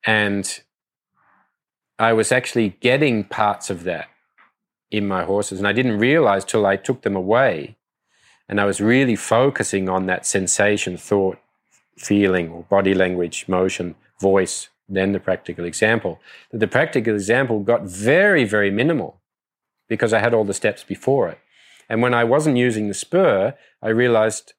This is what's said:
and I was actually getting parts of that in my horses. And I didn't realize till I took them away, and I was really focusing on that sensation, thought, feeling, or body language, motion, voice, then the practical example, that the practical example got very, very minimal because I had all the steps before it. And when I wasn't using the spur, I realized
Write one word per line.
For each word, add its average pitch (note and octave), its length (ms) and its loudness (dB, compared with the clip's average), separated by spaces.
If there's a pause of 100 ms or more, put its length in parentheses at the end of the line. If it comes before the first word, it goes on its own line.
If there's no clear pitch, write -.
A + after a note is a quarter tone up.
and G#2 560 -2 (1400)
I A2+ 160 2
was A2 180 0
actually A#2 500 0
getting B2 420 2
parts - 480 -4
of F2 140 -10
that E2+ 240 -8 (800)
in G#2 160 -2
my F#2 160 -2
horses. G2 340 -4
And G2+ 100 -2
I G2+ 60 0
didn't A#2+ 240 0
realize A#2 480 2
till G#2+ 220 2
I G2 80 4
took B2 260 -4
them G2+ 140 -2
away, G2 640 0 (680)
and G2+ 140 -2
I G2+ 40 2
was G2 140 -2
really A#2+ 360 2
focusing G#2+ 720 0
on F#2 160 -2
that F#2 220 -4
sensation, G2+ 680 0
thought, G2 420 0 (580)
feeling, F#2 520 0
or E2+ 140 -16
body G2 300 2
language, F2+ 540 -2
motion, F2+ 480 -2 (240)
voice, F#2+ 500 0 (180)
then G2 260 0
the F#2+ 60 -2
practical F2 460 -6
example, G2 540 -2 (320)
that A2+ 80 -8
the G#2+ 80 0
practical A#2+ 480 0
example A2 460 0
got A2+ 220 0
very, C3+ 600 2
very G2+ 260 0
minimal B2 500 -2 (680)
because A2+ 260 0
I A2 60 4
had A#2 140 2
all A2 100 4
the G2 100 -2
steps - 300 -4
before B2 460 -2
it. D#2+ 100 -16 (480)
And A2+ 140 -2
when B2 140 2
I A#2 80 2
wasn't C3+ 340 2
using A2 300 0
the G2 80 -6
spur, A#2+ 600 0 (260)
I - 80 -4
realized A2+ 680 0